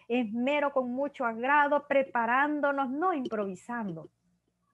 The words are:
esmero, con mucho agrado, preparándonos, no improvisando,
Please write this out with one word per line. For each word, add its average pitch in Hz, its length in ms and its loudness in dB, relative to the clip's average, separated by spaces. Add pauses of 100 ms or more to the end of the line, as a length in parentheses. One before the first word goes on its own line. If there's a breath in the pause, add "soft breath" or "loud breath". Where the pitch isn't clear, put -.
esmero, 254 640 0
con 254 180 0
mucho 277 340 -4
agrado, 285 640 2
preparándonos, 277 1040 2
no 330 240 0
improvisando, 202 960 -6 (640)